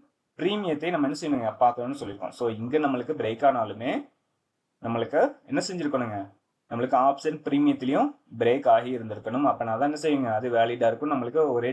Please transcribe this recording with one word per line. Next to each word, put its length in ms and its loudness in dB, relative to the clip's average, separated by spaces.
பிரீமியத்தை 520 -2
நம்ம 160 0
என்ன 120 -4
செய்யணுங்க, 300 -2
பார்க்கணும்னு 400 2
சொல்லியிருக்கோம். 380 -10
So 80 -2
இங்க 220 0
நம்மளுக்கு 360 -2
பிரேக் 280 -4
ஆனாலுமே 440 0
நம்மளுக்கு 360 0
என்ன 160 -2
செஞ்சிருக்கணுங்க, 520 -4
நம்மளுக்கு 260 0
ஆப்ஷன் 340 -2
பிரீமியத்திலையும் 640 2
பிரேக் 340 2
ஆகி 180 4
இருந்திருக்கணும். 580 -4
அப்பனா 320 -2
தான் 80 2
என்ன 120 -6
செய்யுங்க, 360 0
அது 180 -2
வேலிடா 360 4
இருக்கும், 220 -2
நம்மளுக்கு 300 0
ஒரே 200 0